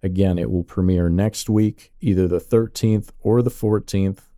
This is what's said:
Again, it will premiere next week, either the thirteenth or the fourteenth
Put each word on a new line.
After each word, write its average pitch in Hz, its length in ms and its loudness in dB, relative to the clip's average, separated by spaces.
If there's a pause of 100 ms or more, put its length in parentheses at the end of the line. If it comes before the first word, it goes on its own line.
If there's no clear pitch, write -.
Again, 92 340 2
it 87 140 -4
will 90 140 -2
premiere 92 420 0
next 98 420 0
week, 107 520 -2
either 95 260 2
the 85 140 -2
thirteenth 113 800 -2
or 117 200 2
the 117 80 0
fourteenth 98 800 -4 (100)